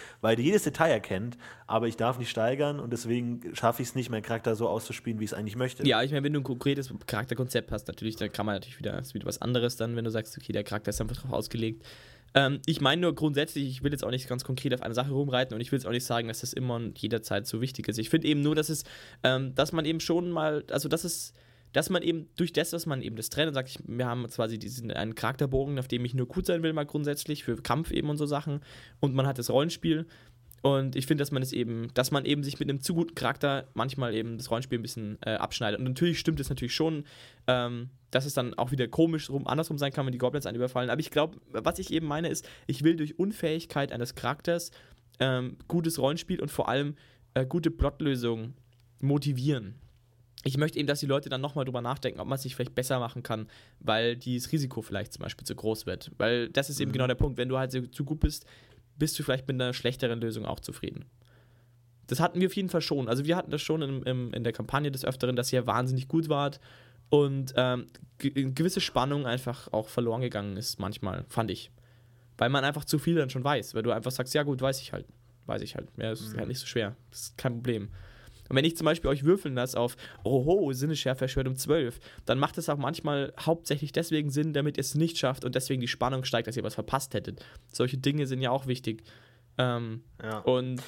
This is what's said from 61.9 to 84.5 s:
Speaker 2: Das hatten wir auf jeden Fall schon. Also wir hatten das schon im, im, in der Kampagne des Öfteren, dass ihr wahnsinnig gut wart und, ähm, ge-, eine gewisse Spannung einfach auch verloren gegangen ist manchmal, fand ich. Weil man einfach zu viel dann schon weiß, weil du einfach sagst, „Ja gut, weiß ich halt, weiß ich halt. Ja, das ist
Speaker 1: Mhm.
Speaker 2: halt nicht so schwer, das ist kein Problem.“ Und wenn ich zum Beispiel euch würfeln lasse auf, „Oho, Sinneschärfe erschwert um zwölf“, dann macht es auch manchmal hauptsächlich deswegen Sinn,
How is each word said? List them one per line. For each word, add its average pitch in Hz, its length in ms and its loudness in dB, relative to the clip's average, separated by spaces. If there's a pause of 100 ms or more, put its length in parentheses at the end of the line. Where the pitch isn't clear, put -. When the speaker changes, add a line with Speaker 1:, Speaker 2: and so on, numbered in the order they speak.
Speaker 2:
Das 131 120 0
hatten 175 200 2
wir 185 80 6
auf 185 80 -8
jeden 190 140 0
Fall 165 120 2
schon. 139 260 0
Also 127 180 2
wir 165 100 4
hatten - 160 -2
das 151 100 -2
schon 160 200 0
im, 135 220 -2
im, 127 300 -2
in 120 100 -2
der 117 100 0
Kampagne 139 380 -2
des 135 140 -6
Öfteren, 127 300 0
dass 120 180 0
ihr 127 140 2
wahnsinnig 127 400 2
gut 160 200 2
wart 143 320 0 (500)
und, 139 460 4
ähm, 127 300 2 (320)
ge-, 139 180 0
eine 131 180 2
gewisse 170 280 0
Spannung 139 440 2
einfach 123 480 -4
auch 110 160 0
verloren 117 320 0
gegangen 101 360 -2
ist - 220 -6
manchmal, 95 500 -4
fand 110 220 0
ich. - 200 -8 (640)
Weil 117 120 6
man 135 140 4
einfach 147 220 0
zu 151 140 2
viel 170 160 2
dann 143 140 4
schon 127 140 -2
weiß, 139 320 0
weil 110 80 2
du 117 80 4
einfach 120 200 0
sagst, 127 220 -2
„Ja 151 100 4
gut, 135 180 0
weiß 131 200 2
ich - 120 -12
halt, - 120 -8 (400)
weiß 107 160 -4
ich - 140 -8
halt. - 120 -8 (100)
Ja, 110 120 -2
das 113 120 -6
ist 110 120 -10
Speaker 1:
Mhm. 113 60 -4
Speaker 2:
halt - 80 -4
nicht 127 120 -6
so - 80 -10
schwer, 110 280 -2 (160)
das - 100 -16
ist - 160 -12
kein 127 160 -2
Problem.“ 113 360 -2 (600)
Und 127 60 0
wenn 135 100 6
ich 165 100 2
zum 160 100 0
Beispiel 151 260 6
euch 139 120 2
würfeln 165 300 6
lasse 123 260 0
auf, 120 160 4 (280)
„Oho, 139 500 4
Sinneschärfe 131 520 0
erschwert 131 220 2
um 131 80 -2
zwölf“, 147 440 2 (260)
dann 127 140 4
macht 147 180 2
es 165 120 -2
auch 147 80 2
manchmal 143 640 0
hauptsächlich 160 520 0
deswegen 156 400 0
Sinn, 151 220 2